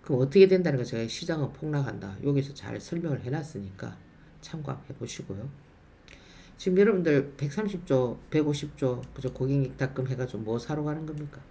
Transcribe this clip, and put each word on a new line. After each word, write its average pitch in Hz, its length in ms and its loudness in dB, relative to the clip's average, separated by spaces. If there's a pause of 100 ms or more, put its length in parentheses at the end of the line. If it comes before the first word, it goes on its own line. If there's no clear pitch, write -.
그럼 131 200 0
어떻게 190 260 10
된다는 175 320 4
거 120 40 0
제가 113 240 -2
시장은 156 460 -4
폭락한다. 135 680 -4
여기서 143 300 0
잘 113 260 -10
설명을 160 420 -4
해놨으니까 107 760 -8 (440)
참고해 139 580 -10
보시고요. 120 500 -10 (1080)
지금 185 220 2
여러분들 170 580 4
백삼십 196 480 -4
조, 127 340 2 (100)
백오십 147 480 0
조, 123 240 0 (120)
그죠? 131 200 -6
고객 135 300 2
입탁금 127 440 -2
해가지고 123 360 -4
뭐 110 160 -2
사러 151 240 -4
가는 156 220 -4
겁니까? 151 460 -10